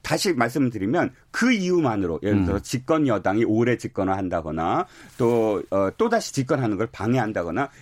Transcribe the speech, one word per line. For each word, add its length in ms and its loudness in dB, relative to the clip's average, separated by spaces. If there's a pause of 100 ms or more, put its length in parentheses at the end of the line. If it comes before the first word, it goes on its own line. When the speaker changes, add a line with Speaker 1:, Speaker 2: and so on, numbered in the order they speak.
Speaker 1:
다시 320 0
말씀드리면 800 0 (180)
그 220 2
이유만으로 720 0
예를 200 2
들어 120 0
Speaker 2:
음. 80 -2
Speaker 1:
집권 420 0
여당이 380 0
오래 340 2
집권을 400 -2
한다거나 680 -2 (320)
또, 500 2
어, 260 2
또다시 380 0
집권하는 440 0
걸 100 -2
방해한다거나 840 -2 (120)